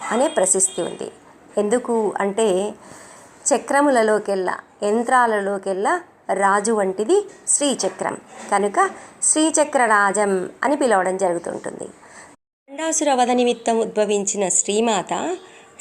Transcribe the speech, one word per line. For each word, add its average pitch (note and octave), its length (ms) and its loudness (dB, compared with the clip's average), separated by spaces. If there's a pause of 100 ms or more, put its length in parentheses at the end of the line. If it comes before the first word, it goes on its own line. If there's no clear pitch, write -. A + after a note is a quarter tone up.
(120)
అనే B3 160 2
ప్రసిద్ధి G3 540 0
ఉంది. - 300 -8 (460)
ఎందుకు A3 600 0
అంటే, G3 560 -2 (840)
చక్రములలోకెల్లా, A3 1040 2 (240)
యంత్రాలలోకెల్లా G#3 1160 0 (320)
రాజు G3 380 2
వంటిది G#3+ 500 2 (260)
శ్రీచక్రం. - 680 -2 (340)
కనుక G#3 380 2 (340)
శ్రీచక్రరాజం G#3+ 1300 2 (140)
అని C#4 120 2
పిలవడం G3 420 2
జరుగుతుంటుంది. - 720 -4 (840)
చండాసుర D#4 420 0
వధ B3 160 2
నిమిత్తం A#3+ 500 2
ఉద్భవించిన G3+ 720 0
శ్రీమాత G#3+ 880 -2 (440)